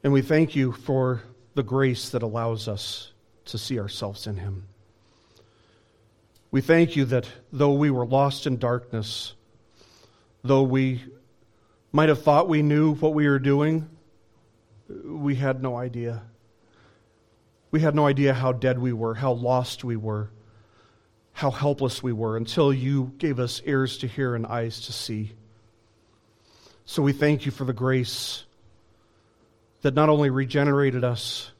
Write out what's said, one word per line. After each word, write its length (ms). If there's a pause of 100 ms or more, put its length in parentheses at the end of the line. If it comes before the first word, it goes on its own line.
And 100
we 80
thank 340
you 160
for 520 (320)
the 80
grace 460
that 140
allows 440
us 440 (340)
to 120
see 220
ourselves 480
in 100
him. 300 (1800)
We 100
thank 340
you 100
that 220 (240)
though 220
we 160
were 160
lost 420
in 100
darkness, 760 (1080)
though 220
we 400 (880)
might 180
have 140
thought 240
we 140
knew 340
what 180
we 140
were 120
doing, 500 (960)
we 480
had 260
no 140
idea. 480 (1500)
We 100
had 120
no 140
idea 260
how 180
dead 280
we 140
were, 200
how 200
lost 500
we 120
were, 360 (1000)
how 180
helpless 500
we 120
were, 220
until 380
you 440
gave 220
us 260
ears 340
to 80
hear 260
and 140
eyes 400
to 60
see. 400 (1500)
So 180
we 100
thank 320
you 60
for 140
the 80
grace 680 (1400)
that 120
not 160
only 200
regenerated 760
us 560